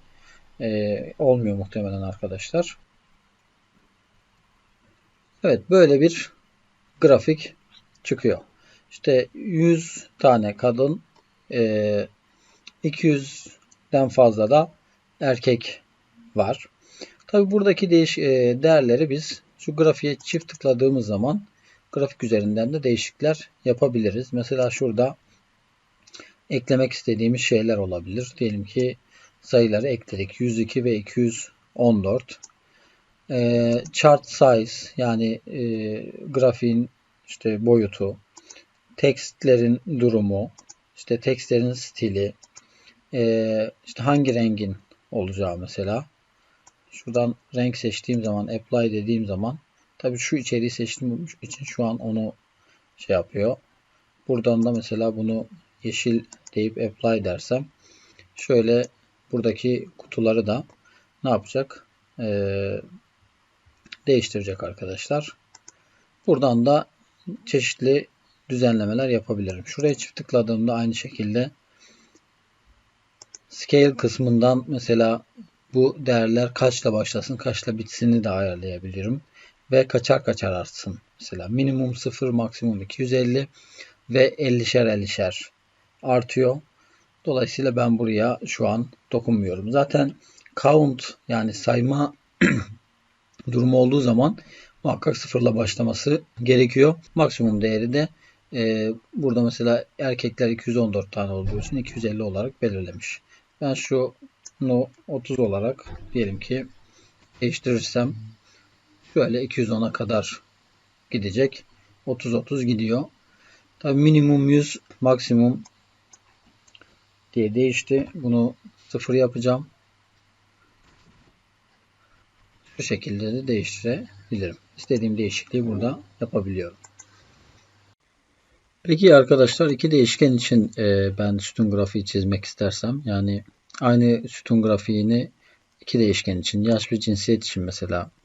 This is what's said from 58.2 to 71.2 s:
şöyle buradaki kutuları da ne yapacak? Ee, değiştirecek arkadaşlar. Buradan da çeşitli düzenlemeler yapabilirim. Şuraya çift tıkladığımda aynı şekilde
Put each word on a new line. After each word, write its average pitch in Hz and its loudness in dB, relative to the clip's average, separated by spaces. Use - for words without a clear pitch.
şöyle 120 2
buradaki 120 -2
kutuları 113 0
da 117 -2
ne 135 0
yapacak? 127 -4
Ee, 101 -4
değiştirecek 104 0
arkadaşlar. 95 -8
Buradan 127 4
da 143 4
çeşitli 135 0
düzenlemeler 120 0
yapabilirim. 104 -4
Şuraya 143 -2
çift - -12
tıkladığımda 117 0
aynı 117 -2
şekilde 120 -4